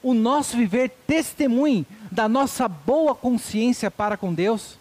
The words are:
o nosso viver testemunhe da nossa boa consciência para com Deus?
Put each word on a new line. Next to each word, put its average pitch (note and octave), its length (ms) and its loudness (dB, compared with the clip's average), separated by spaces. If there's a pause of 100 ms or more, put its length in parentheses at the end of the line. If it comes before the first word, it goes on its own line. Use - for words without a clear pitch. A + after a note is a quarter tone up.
o B3+ 100 2
nosso A#3+ 440 2
viver A#3+ 320 2 (180)
testemunhe C#4 760 2 (260)
da G#3+ 160 0
nossa B3+ 400 0
boa C4 480 0
consciência A#3 760 -2
para G#3 280 -4
com F3 160 -4
Deus? G3 480 -2